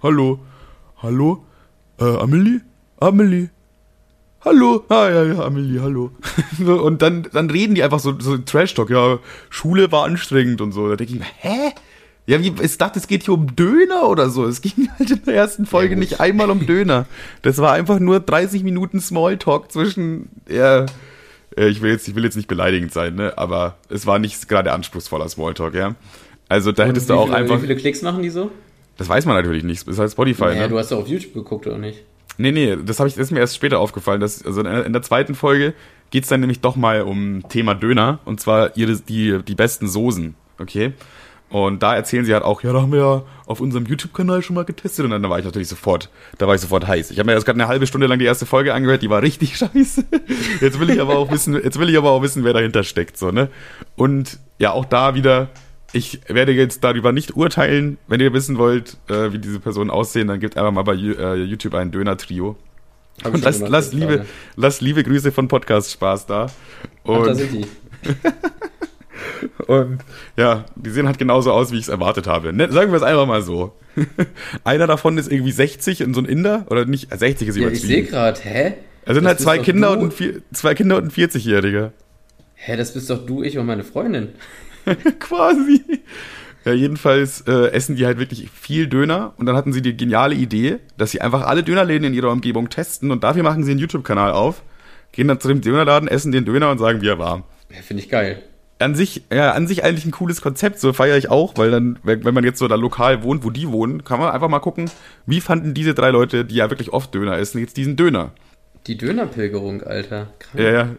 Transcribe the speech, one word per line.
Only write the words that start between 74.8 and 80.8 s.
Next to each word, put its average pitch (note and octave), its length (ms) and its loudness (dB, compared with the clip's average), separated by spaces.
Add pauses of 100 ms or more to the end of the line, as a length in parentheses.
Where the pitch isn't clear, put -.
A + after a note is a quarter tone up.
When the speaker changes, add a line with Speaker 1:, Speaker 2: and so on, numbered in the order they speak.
Speaker 1:
davon D#3+ 300 2
ist C#3 140 -4
irgendwie C3+ 200 0
sechzig D3+ 520 -2
und B2+ 100 -2
so B2+ 80 0
ein B2+ 40 0
Inder, F#3+ 440 0
oder A#2+ 160 0
nicht, C3+ 320 -4
sechzig A#2+ 300 0
ist G#2 100 -4
Speaker 2:
Ja, A#2 100 2
ich A#2 160 -2
Speaker 1:
übertrieben. B2+ 220 2
Speaker 2:
seh - 60 -10
grad, A#2 340 0
hä? C#3 280 -2 (320)
Speaker 1:
Es A2+ 100 0
sind D#3 80 4
Speaker 2:
Das F#3 60 4
Speaker 1:
halt F3 80 2
Speaker 2:
bist - 80 -2
Speaker 1:
zwei D#3+ 120 4
Speaker 2:
doch B2 60 -2
Speaker 1:
Kinder G3 320 4
Speaker 2:
du. - 60 0
Speaker 1:
und E3+ 80 0
ein - 20 -6
vier-, - 300 -6 (120)
zwei D#3 220 0
Kinder F#3+ 220 4